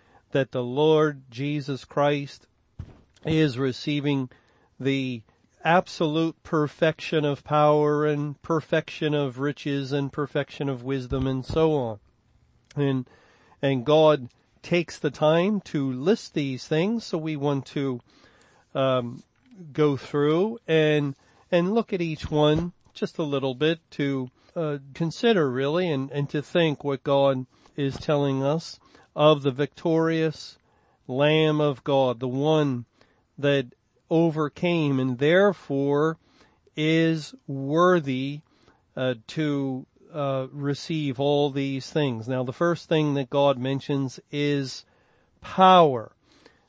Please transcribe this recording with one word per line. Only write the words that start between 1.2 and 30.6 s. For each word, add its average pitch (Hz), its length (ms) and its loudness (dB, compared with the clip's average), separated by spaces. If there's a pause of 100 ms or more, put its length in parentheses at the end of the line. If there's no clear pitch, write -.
Jesus 139 540 -6
Christ 143 640 -2 (800)
is 156 340 2
receiving 135 720 -2 (500)
the 131 420 -4 (400)
absolute 165 800 0
perfection 156 840 -2
of 143 180 -4
power 151 600 2
and 147 340 -4
perfection 156 720 -2
of 139 240 -2
riches 139 540 -4
and 139 180 -2
perfection 143 600 -4
of 123 120 -6
wisdom 131 440 -4
and 131 180 -4
so 160 300 0
on. 117 260 -4 (760)
And, 139 320 -2 (540)
and 135 240 0
God 151 460 4 (320)
takes - 360 -2
the 147 120 -2
time 170 560 2
to 135 260 -4
list 151 400 -2
these 139 340 -6
things, 202 380 0
so - 140 -6
we 156 180 -6
want 139 300 -2
to, 135 340 -4 (760)
um, 127 480 -2 (500)
go 143 260 2
through 160 680 0
and, 151 480 2 (380)
and 180 220 2
look 226 180 -2
at 185 80 -2
each 165 300 -6
one 156 420 2 (220)
just - 240 -8
a 170 40 -2
little 139 320 -4
bit 156 240 0 (120)
to, 135 400 -4 (260)
uh, 151 220 -4 (160)
consider, 165 540 2
really, 143 420 0
and, 135 200 -2
and 143 180 -4
to 147 140 -4
think 160 400 0
what 143 220 -4
God 139 420 2 (300)
is 139 200 -4
telling 143 460 0
us 147 380 -4 (340)
of 151 280 4
the 139 100 0
victorious 160 1080 -2 (480)